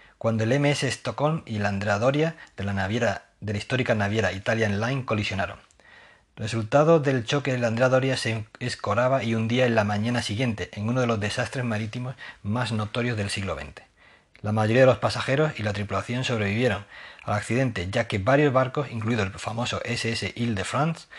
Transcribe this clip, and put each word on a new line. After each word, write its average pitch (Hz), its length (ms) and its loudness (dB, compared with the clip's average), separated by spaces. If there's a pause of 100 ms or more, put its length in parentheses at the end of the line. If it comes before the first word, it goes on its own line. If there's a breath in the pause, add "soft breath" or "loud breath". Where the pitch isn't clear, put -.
(180 soft breath)
cuando 113 260 0
el 113 80 2
M 143 180 4
S 139 160 0
Stockholm 143 600 -2
y 107 140 -4
la 104 100 0
Andrea 101 280 0
Doria 147 380 2 (220 loud breath)
de 98 60 -4
la 98 100 -2
naviera, 101 480 0 (180)
de 104 140 -4
la 104 40 -2
histórica 123 360 0
naviera 104 380 2
Italian 104 500 0
Line 127 240 -2
colisionaron. 101 540 -2 (760 loud breath)
Resultado 143 640 4
del 131 240 2
choque, 135 320 0
la 120 120 0
Andrea 117 200 4
Doria 131 300 2
se 113 260 -2 (140)
escoraba 123 640 0
y 113 120 0
hundía 117 300 2
en 117 100 4
la 107 100 4
mañana 107 360 0
siguiente 107 540 -2
en 107 160 -4
uno 127 100 0
de 123 60 2
los 113 140 0
desastres 123 440 -2
marítimos 117 520 -4 (260 loud breath)
más 107 280 -2
notorios 113 460 -2
del 101 140 -2
siglo 92 260 -4
veinte. 69 320 -14 (540 soft breath)
La 107 100 -2
mayoría 110 300 4
de 127 40 10
los 120 120 6
pasajeros 135 600 0
y 110 40 -6
la 107 120 -2
tripulación 101 500 -4
sobrevivieron 107 640 0 (380 loud breath)
al 110 100 -2
accidente, 107 560 -2
ya 117 180 0
que 110 80 -2
varios 131 380 4
barcos, 131 360 0
incluido 113 320 -2
el 98 100 -2
famoso 113 520 -6
S 113 260 -4
S - 240 -4
Ile 117 200 -2
de 95 100 -2
France, 156 440 -2 (100 loud breath)